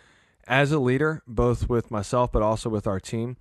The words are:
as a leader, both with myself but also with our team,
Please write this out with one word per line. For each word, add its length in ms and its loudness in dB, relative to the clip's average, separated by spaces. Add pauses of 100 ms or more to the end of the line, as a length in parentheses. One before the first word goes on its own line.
(460)
as 260 2
a 60 2
leader, 480 0
both 420 0
with 220 0
myself 400 -2
but 120 2
also 280 0
with 160 -2
our 140 -2
team, 400 -6